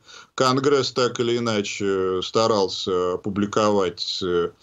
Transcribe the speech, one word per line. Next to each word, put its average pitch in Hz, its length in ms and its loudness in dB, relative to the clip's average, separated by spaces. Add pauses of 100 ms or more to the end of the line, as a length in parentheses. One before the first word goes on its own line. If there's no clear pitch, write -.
(360)
Конгресс 135 580 2
так 120 260 0
или 120 180 0
иначе 101 840 -2
старался 95 920 0
опубликовать, 101 1080 0
э, 87 280 0 (120)